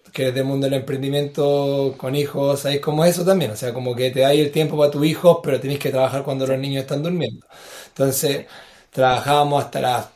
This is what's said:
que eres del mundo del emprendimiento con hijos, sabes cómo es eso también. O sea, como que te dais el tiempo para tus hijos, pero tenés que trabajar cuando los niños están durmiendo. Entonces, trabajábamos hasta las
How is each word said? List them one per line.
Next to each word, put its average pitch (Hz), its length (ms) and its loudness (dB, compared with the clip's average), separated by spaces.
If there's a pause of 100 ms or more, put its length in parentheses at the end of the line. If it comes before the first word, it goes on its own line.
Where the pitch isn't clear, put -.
(120)
que 135 100 -6
eres 131 120 0
del 131 100 -2
mundo 135 220 0
del 135 80 0
emprendimiento 139 1200 -2
con 131 160 -6
hijos, 139 460 0
sabes 143 200 -2
cómo 156 240 0
es 175 80 6
eso 170 120 -4
también. 175 260 2
O 110 60 -8
sea, 123 160 -6
como 123 240 -4
que 127 140 0
te 127 100 0
dais 143 200 6
el 147 120 0
tiempo 156 240 0
para 147 140 4
tus 147 160 0
hijos, 160 360 4
pero 131 180 0
tenés 139 180 -4
que 139 120 -2
trabajar 131 320 0
cuando 135 240 -2
los 131 120 0
niños 135 240 -4
están 147 200 -4
durmiendo. 165 440 -4 (420)
Entonces, 139 580 -2 (440)
trabajábamos 135 760 2
hasta - 160 -6
las 127 360 -2